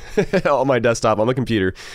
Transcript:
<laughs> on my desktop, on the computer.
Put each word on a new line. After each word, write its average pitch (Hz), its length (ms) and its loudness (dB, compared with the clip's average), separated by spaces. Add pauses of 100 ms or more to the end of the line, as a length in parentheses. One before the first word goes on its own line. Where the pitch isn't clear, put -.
(180)
<laughs> - 320 0
on 135 180 2
my 127 120 2
desktop, 113 400 2
on 110 80 0
the 127 80 2
computer. 107 380 0 (220)